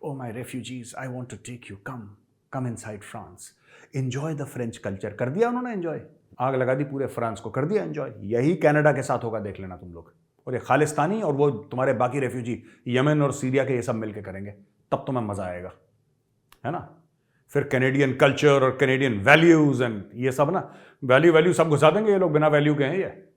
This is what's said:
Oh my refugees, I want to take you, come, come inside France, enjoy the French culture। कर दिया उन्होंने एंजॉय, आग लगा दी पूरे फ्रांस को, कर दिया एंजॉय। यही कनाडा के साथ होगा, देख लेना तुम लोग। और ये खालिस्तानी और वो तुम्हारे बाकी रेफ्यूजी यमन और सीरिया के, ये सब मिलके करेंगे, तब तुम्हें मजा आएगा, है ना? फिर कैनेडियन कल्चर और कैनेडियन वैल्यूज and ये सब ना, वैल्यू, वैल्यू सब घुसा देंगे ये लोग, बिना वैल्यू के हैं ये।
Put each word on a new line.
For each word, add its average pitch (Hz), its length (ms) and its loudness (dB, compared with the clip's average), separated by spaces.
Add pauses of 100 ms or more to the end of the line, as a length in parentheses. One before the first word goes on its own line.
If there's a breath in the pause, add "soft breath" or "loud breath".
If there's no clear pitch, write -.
Oh 151 120 -10
my 131 180 -10
refugees, 123 640 -12
I 131 120 -10
want 127 220 -10
to 113 100 -14
take 123 300 -16
you, 98 140 -16
come, 127 200 -12 (480)
come 131 160 -6
inside 107 360 -10
France, 92 420 -16 (500 soft breath)
enjoy 135 380 -4
the 143 140 -8
French 120 300 -8
culture। 98 400 -8
कर 123 120 -4
दिया 208 200 0
उन्होंने 247 220 -6
एंजॉय, 165 300 -8 (380)
आग 135 160 0
लगा 127 180 0
दी 143 100 -2
पूरे 139 240 -6
फ्रांस 113 320 -6
को, - 100 -12
कर 131 160 -4
दिया 190 180 0
एंजॉय। 143 300 -8 (100)
यही 120 320 2
कनाडा 151 360 4
के 131 120 0
साथ 123 200 -2
होगा, 110 160 -4
देख 101 200 -10
लेना 92 160 -12
तुम 87 180 -18
लोग। 82 200 -20 (340)
और 131 60 -8
ये 120 60 -2
खालिस्तानी 151 640 0
और 165 120 -2
वो 143 180 2
तुम्हारे 127 420 -2
बाकी 123 260 -2
रेफ्यूजी 120 440 -6 (240 loud breath)
यमन 143 340 2
और 139 120 2
सीरिया 131 300 0
के, 131 100 -2
ये 123 80 0
सब 120 140 -4
मिलके 107 260 -8
करेंगे, 98 300 -12 (400)
तब 135 160 -2
तुम्हें 127 160 -4
मजा 101 200 -6
आएगा, 90 280 -10 (920)
है 120 60 -6
ना? 170 180 -8 (600)
फिर 143 140 0
कैनेडियन 135 520 2
कल्चर 139 480 4
और 127 160 2
कैनेडियन 131 400 2
वैल्यूज 147 640 6
and 113 180 -4 (140)
ये 123 160 -2
सब 143 200 0
ना, 180 220 -4 (300 loud breath)
वैल्यू, 143 300 6
वैल्यू 160 200 6
सब 165 160 2
घुसा 151 220 6
देंगे 208 200 2
ये 202 60 4
लोग, 185 140 2
बिना 151 160 2
वैल्यू 151 280 4
के 143 80 0
हैं 143 140 -2
ये। - 400 -6